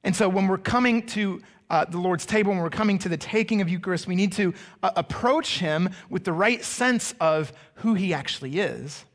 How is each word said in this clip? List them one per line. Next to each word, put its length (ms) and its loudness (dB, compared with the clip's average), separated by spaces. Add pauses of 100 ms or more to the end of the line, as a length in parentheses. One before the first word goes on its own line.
And 120 2
so 120 2
when 200 2
we're 100 2
coming 500 2
to, 360 -4 (260)
uh, 140 4
the 140 -4
Lord's 280 0
table, 280 2
when 80 0
we're 80 -2
coming 300 0
to 100 -4
the 80 -2
taking 420 0
of 80 0
Eucharist, 400 -2
we 80 -2
need 180 4
to, 200 0 (280)
uh, 140 2
approach 640 0
him 300 0 (200)
with 140 -4
the 80 -2
right 320 2
sense 560 0
of 320 2 (240)
who 180 0
he 200 2
actually 440 -4
is. 460 -4 (120)